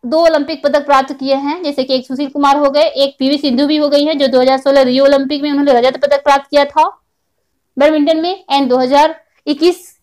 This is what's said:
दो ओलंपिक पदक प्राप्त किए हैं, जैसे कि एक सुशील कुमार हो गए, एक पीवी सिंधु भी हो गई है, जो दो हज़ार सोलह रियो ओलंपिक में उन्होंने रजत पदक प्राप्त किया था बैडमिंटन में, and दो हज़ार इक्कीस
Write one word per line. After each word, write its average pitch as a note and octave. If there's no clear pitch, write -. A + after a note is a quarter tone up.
दो C#4
ओलंपिक D#4+
पदक C#4+
प्राप्त C#4
किए C4+
हैं, C#4+
जैसे C#4+
कि C4
एक B3+
सुशील C4+
कुमार C#4+
हो C#4+
गए, D4
एक C#4
पीवी C4+
सिंधु C#4
भी D4+
हो D4
गई C#4+
है, D#4+
जो C#4
दो B3+
हज़ार C4
सोलह C#4
रियो C4
ओलंपिक C#4
में D4
उन्होंने C#4+
रजत B3+
पदक C#4
प्राप्त C#4
किया C#4+
था D#4
बैडमिंटन D#4
में, F#4
and C#4
दो B3
हज़ार C#4+
इक्कीस D#4+